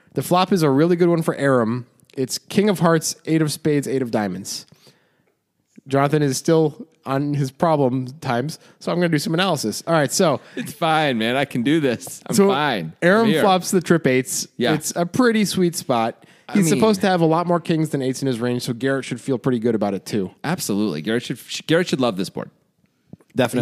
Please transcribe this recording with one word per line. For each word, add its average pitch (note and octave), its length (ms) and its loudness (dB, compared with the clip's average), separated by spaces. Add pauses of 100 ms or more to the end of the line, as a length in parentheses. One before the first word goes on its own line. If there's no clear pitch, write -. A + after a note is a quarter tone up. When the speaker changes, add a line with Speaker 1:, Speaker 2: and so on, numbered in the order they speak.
(140)
Speaker 1:
The C#3 80 -2
flop F#3 300 2
is F3+ 100 2
a D3+ 80 4
really E3 260 4
good F3 120 4
one E3+ 140 2
for D#3+ 120 -2
Aram. B2 520 0 (300)
It's C3 220 -4
king - 300 0
of E3+ 120 0
hearts, E3 360 2 (100)
eight D#3 160 2
of D3 100 -2
spades, C#3+ 340 -2
eight C3 160 -2
of A#2+ 80 -6
diamonds. G#2 560 -4 (1200)
Jonathan C#3 360 2
is C3 140 0
still D#3+ 500 0 (200)
on C#3+ 280 -2
his C#3 160 -2
problem C3+ 560 0 (140)
times, C3 380 -4 (200)
so - 140 -6
I'm E3+ 60 -2
gonna F3 100 2
do D#3+ 100 2
some D#3+ 160 -4
analysis. E3 520 -2
All E3 80 0
right, D3 180 2
so D3+ 280 0 (160)
Speaker 2:
It's A#3+ 160 -10
fine, D#3 460 0
man. A#2 180 0
I C#3 80 0
can B2 180 -4
do D3 180 2
this. B2+ 460 -4
I'm - 80 -6
Speaker 1:
so G3 140 4
Speaker 2:
fine. C3+ 440 -2 (100)
Speaker 1:
Aram G#3 240 4
Speaker 2:
I'm G#3+ 60 2
here. D#3+ 100 2
Speaker 1:
flops F#3 280 2
the F#3+ 100 2
trip E3 260 2
eights. B2+ 400 0 (100)
Speaker 2:
Yeah. A#2+ 180 2
Speaker 1:
It's - 220 -4
a F3 100 0
pretty A3 380 2
sweet F3 320 0
spot. A#2 500 -2 (220)
Speaker 2:
I - 60 -6
Speaker 1:
He's G3+ 160 4
Speaker 2:
mean G3+ 40 2
Speaker 1:
supposed G#3 280 2
to G#3 40 2
have F#3 140 2
a E3 60 4
lot D#3+ 200 2
more F3 140 2
kings D#3+ 300 -2
than C#3 120 -4
eights C3 200 -4
in C#3 40 -2
his B2 140 -2
range, B2 220 -2
so C#3 100 -6
Garrett C3 320 -2
should B2 160 -8
feel C3 180 -4
pretty B2 220 0
good A2+ 140 0
about G2+ 200 -2
it F#2 100 -8
too. F#2+ 280 -4 (120)
Speaker 2:
Absolutely. G#2 580 -4
Garrett A2+ 200 -4
should, B2+ 160 -10 (280)
Garrett E3+ 220 2
should D3+ 120 -2
love A#2 160 0
this F#2 140 -4
board. - 200 -12 (880)
Speaker 1:
Definitely. B2 260 0